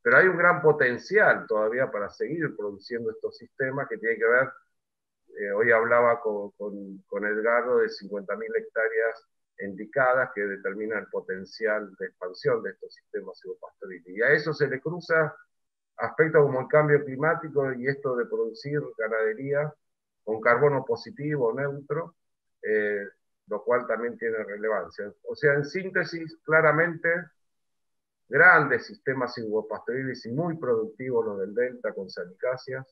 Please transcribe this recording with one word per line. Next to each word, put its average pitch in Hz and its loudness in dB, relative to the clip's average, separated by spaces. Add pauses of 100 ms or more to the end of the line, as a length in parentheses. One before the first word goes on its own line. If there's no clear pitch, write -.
Pero 120 6
hay 180 8
un 175 2
gran 170 4
potencial 143 4
todavía 110 0
para 101 -4
seguir 143 -4
produciendo 110 -8
estos - -10
sistemas 135 -6
que 110 -6
tiene 113 -2
que 113 0
ver, 127 4 (800)
eh, 101 -6
hoy 117 4
hablaba 117 4
con, 104 -4
con, 98 -12
con 101 -6
Edgardo 117 2
de 110 2
cincuenta 101 -8
mil 110 -10
hectáreas 113 -2 (320)
indicadas 123 0
que 104 -4
determinan 101 -4
el 95 -10
potencial 98 -6
de 95 -6
expansión 107 -4
de 98 -8
estos - -18
sistemas 95 -12
silvopastoriles. 92 -14
Y 110 -2
a 131 4
eso 160 2
se 143 0
le 131 -4
cruza 160 -2 (600)
aspectos 156 4
como 131 2
el 127 -6
cambio 147 4
climático 143 0
y 123 -4
esto 139 -2
de 117 0
producir 113 -4 (160)
ganadería 113 -2 (520)
con 110 -4
carbono 131 4
positivo 131 -2
o 113 -2
neutro, 143 -6 (480)
eh, 104 0 (420)
lo 104 -6
cual 123 0
también 113 -4
tiene 113 -4
relevancia. 101 -6 (160)
O 95 -8
sea, 143 2
en 143 2
síntesis, 175 -6
claramente, 160 4 (1160)
grandes 147 6
sistemas 127 -4
silvopastoriles 113 -4
y 117 -8
muy 165 -2
productivos 120 -2
los 101 -4
del 101 -6
Delta 120 -2
con 98 -10
salicáceas 127 -8